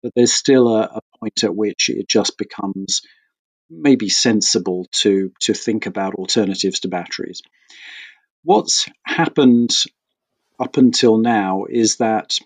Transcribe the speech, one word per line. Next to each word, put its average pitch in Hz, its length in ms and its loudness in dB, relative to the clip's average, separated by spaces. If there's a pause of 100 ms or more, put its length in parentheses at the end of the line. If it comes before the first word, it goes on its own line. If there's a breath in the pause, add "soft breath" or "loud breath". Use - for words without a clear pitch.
But 120 120 -8
there's 120 180 4
still 127 440 4
a, 107 60 2
a - 180 -6 (200)
point - 220 -6
at 95 140 -2
which 104 320 -2
it 107 180 -6
just - 320 0
becomes 95 600 -8 (680 soft breath)
maybe 139 400 0
sensible 95 840 0
to, 98 480 0
to 107 140 -2
think 110 320 -4
about 95 280 -6
alternatives 95 640 -2
to 95 80 -8
batteries. - 540 -10 (1000 loud breath)
What's - 440 0 (160)
happened 123 720 2 (840)
up - 160 -4
until 120 420 4
now 101 500 0
is 113 280 0
that 110 500 -2